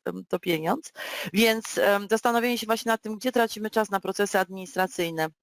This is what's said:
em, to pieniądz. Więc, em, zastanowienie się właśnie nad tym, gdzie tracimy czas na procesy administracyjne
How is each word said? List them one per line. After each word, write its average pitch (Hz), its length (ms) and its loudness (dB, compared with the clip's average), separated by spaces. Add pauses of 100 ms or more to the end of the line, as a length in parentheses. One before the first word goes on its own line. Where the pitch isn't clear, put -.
em, 185 240 -6
to 180 100 -2
pieniądz. 175 540 -2 (400)
Więc, 220 440 2
em, 202 320 4
zastanowienie 233 480 2
się 226 80 -6
właśnie 226 260 0
nad 226 100 0
tym, 214 140 -8
gdzie 247 160 -4
tracimy 220 380 0
czas 214 200 0
na 196 100 0
procesy 196 400 0
administracyjne 185 880 -2 (160)